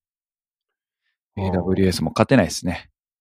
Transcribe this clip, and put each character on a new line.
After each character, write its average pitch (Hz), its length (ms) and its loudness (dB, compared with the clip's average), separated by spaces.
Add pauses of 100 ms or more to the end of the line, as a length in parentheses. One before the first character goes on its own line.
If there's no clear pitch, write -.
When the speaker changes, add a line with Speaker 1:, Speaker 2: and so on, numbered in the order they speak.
(1400)
Speaker 1:
あ 101 60 -8
ー。 98 40 -2
Speaker 2:
エ 95 40 -2
ー 90 40 -4
ダ 92 100 0
ブ 92 100 0
リ 90 80 2
ュ 95 60 4
ー - 20 4
エ - 20 0
ス 85 120 -2
も 80 80 -2
勝 - 160 2
て 131 100 4
な 101 60 6
い - 20 0
で 78 60 -4
す - 160 -8
ね。 - 240 -8 (300)